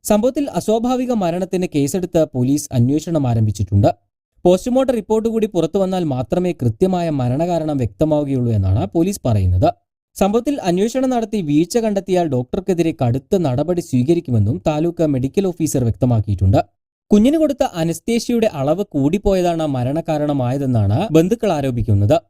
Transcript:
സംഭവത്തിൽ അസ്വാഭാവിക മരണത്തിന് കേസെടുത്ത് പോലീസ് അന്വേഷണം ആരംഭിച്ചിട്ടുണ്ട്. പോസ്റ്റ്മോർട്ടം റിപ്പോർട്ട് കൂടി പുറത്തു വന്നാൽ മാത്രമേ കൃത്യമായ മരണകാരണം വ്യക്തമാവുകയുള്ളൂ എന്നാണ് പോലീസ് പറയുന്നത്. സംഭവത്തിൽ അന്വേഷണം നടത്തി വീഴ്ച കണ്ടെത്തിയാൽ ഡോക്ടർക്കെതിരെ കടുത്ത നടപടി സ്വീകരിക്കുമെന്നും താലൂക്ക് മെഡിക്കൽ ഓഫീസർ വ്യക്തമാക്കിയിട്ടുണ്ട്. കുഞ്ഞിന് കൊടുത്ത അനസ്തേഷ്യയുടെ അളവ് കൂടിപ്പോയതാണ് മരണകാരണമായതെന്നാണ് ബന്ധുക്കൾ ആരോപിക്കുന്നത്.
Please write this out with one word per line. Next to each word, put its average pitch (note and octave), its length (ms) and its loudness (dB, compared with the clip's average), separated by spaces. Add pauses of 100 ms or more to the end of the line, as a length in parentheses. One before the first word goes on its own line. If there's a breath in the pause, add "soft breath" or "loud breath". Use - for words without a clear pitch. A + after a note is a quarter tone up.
സംഭവത്തിൽ B3+ 460 0
അസ്വാഭാവിക A#3+ 640 -2
മരണത്തിന് F#3 600 -2
കേസെടുത്ത് D#3+ 480 0 (100)
പോലീസ് C3 400 -2
അന്വേഷണം C#3+ 540 0
ആരംഭിച്ചിട്ടുണ്ട്. A2 640 2 (540)
പോസ്റ്റ്മോർട്ടം B3 500 2
റിപ്പോർട്ട് A3 340 -2
കൂടി A3 200 0
പുറത്തു E3+ 300 -2
വന്നാൽ F#3 260 0
മാത്രമേ D#3+ 480 -2
കൃത്യമായ E3+ 580 0
മരണകാരണം D3+ 680 -2
വ്യക്തമാവുകയുള്ളൂ C#3 760 0
എന്നാണ് G2+ 400 0
പോലീസ് F3+ 320 -2
പറയുന്നത്. G2+ 440 2 (480)
സംഭവത്തിൽ A#3 460 0
അന്വേഷണം A3+ 480 0
നടത്തി A3+ 300 -2
വീഴ്ച D#3 380 0
കണ്ടെത്തിയാൽ F#3+ 500 0
ഡോക്ടർക്കെതിരെ E3 720 -2
കടുത്ത C3 380 0
നടപടി D#3 420 -2
സ്വീകരിക്കുമെന്നും C3 880 0
താലൂക്ക് E3 400 0
മെഡിക്കൽ C#3 400 0
ഓഫീസർ D3 380 -2
വ്യക്തമാക്കിയിട്ടുണ്ട്. A2 760 2 (480)
കുഞ്ഞിന് A#3+ 280 4
കൊടുത്ത C#4+ 260 0 (100)
അനസ്തേഷ്യയുടെ A3 760 -2
അളവ് D#3 320 -2
കൂടിപ്പോയതാണ് F3 840 0
മരണകാരണമായതെന്നാണ് C3+ 1300 0 (140)
ബന്ധുക്കൾ F#3 400 2
ആരോപിക്കുന്നത്. A#2 640 0 (160)